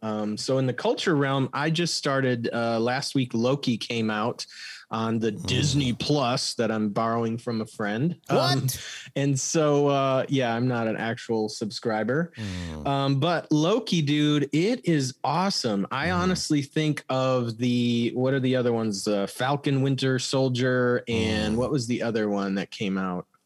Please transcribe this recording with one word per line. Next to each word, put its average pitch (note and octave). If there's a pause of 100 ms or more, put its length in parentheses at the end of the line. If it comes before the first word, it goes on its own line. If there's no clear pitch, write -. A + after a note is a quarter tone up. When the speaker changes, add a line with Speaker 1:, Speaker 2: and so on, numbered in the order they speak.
Speaker 1:
Um, G#2+
so -
in C3
the B2
culture G3+
realm, C#3
I D3
just E3
started, B2+
uh, A#2
last B2
week, C3
Loki B2
came A2+
out G#2+ (460)
on A2+
the A2+
Speaker 2:
Mm. F#2+
Speaker 1:
Disney C3
Plus C3
that A2+
I'm G#2+
borrowing A2+
from A2+
a A2
friend. A2+ (140)
Speaker 2:
What? - (160)
Speaker 1:
Um, C3+ (480)
and C#3
so, D3
uh, C3+
yeah, B2+
I'm A#2+
not A#2
an A2
actual A2+
subscriber. A2+
Speaker 2:
Mm. F2+
Speaker 1:
Um, C#3
but D#3+
Loki, E3+
dude, D3
it G#3
is C#3
awesome. C3
I C#3
Speaker 2:
Mm. F#3
Speaker 1:
honestly F3
think D3+
of B2+
the, A#2+
what C3
are C3+
the B2+
other B2
ones? A2
Uh, G2+
Falcon C3+
Winter C3+
Soldier, B2+
and A2
Speaker 2:
Mm. -
Speaker 1:
what B2
was B2+
the A#2
other A2
one G2
that G2
came F#2+
out? F2+ (200)